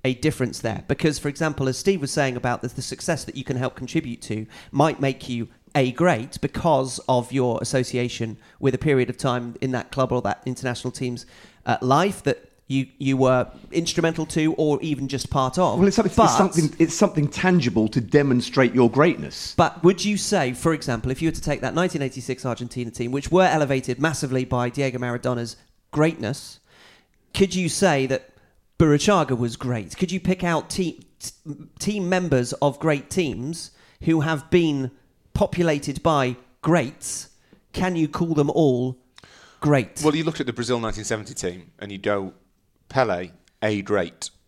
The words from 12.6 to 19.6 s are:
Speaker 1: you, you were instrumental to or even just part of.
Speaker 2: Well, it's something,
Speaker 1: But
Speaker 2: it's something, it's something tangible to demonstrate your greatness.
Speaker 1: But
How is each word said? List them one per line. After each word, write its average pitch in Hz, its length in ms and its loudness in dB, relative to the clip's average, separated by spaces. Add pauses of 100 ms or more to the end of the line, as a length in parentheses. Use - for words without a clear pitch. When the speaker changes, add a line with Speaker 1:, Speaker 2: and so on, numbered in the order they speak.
Speaker 1:
you, 135 200 -2 (100)
you 135 200 0
were 127 300 4 (240)
instrumental 165 540 0
to 160 320 0
or 151 240 2
even 139 260 -4
just 131 220 -6
part 131 300 0
of. 147 180 2
Speaker 2:
Well, 180 100 6
it's 190 100 2
something, 202 180 2
Speaker 1:
But 226 100 6
Speaker 2:
it's - 120 4
something, 170 420 2
it's 165 160 4
something 156 320 2
tangible 123 640 2
to 120 120 0
demonstrate 127 720 4
your 120 160 6
greatness. 127 680 0
Speaker 1:
But 165 260 2